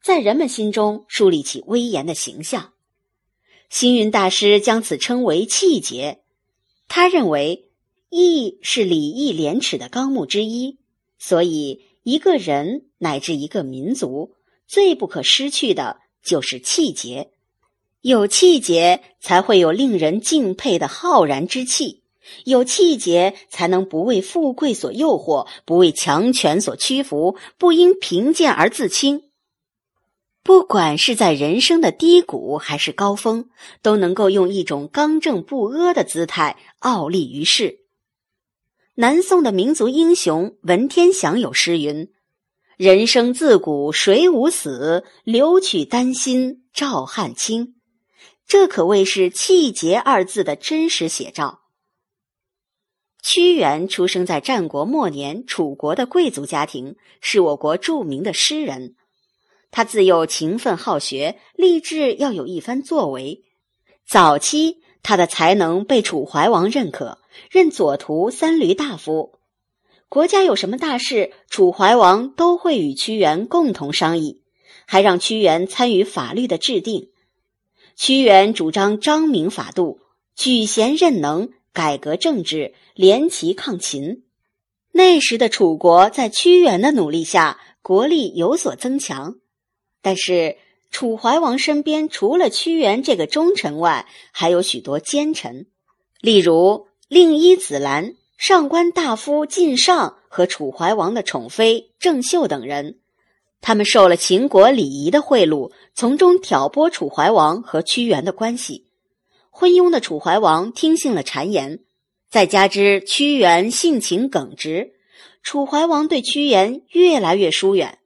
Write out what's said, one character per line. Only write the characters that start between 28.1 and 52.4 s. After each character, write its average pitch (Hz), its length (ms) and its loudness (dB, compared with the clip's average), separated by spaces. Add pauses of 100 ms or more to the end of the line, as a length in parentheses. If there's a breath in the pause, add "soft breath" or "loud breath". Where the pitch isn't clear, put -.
贱 302 200 2
而 170 160 2
自 262 180 -4
轻。 285 360 -2 (1160)
不 370 220 8
管 160 340 0
是 247 180 0
在 185 180 2
人 147 260 0
生 330 220 2
的 - 100 2
低 339 300 6
谷 - 380 -8
还 147 180 -6
是 - 140 -4
高 202 240 -2
峰， 226 340 -4 (320 loud breath)
都 214 160 2
能 185 160 0
够 196 160 2
用 190 180 2
一 196 160 -4
种 147 300 -8
刚 302 260 0
正 254 240 -2
不 254 220 -6
阿 320 280 0
的 233 100 0
姿 165 240 -4
态 156 280 -2 (240 soft breath)
傲 233 280 -2
立 160 260 -4
于 143 100 -8
世。 - 360 -2 (1160)
南 269 240 2
宋 370 220 2
的 240 80 0
民 214 240 0
族 226 140 0
英 330 260 4
雄 170 460 -2
文 185 260 0
天 349 240 4
祥 208 300 -2
有 131 100 -4
诗 170 280 -2
云 147 340 -6 (640)
：“人 190 300 6
生 240 260 2
自 254 240 4
古 147 340 -2
谁 240 380 2
无 285 200 2
死， 156 540 -4 (220 soft breath)
留 294 340 4
取 233 240 -2
丹 247 300 -2
心 254 500 -4 (100)
照 226 320 -4
汗 135 300 -8
青。” 233 400 -6 (720 soft breath)
这 392 200 4
可 165 180 -2
谓 190 180 2
是 190 260 0
气 311 440 2
节 170 240 0
二 233 260 0
字 190 220 -4
的 147 100 -4
真 320 340 -2
实 165 200 -4
写 117 200 -10
照。 - 320 -8 (1600)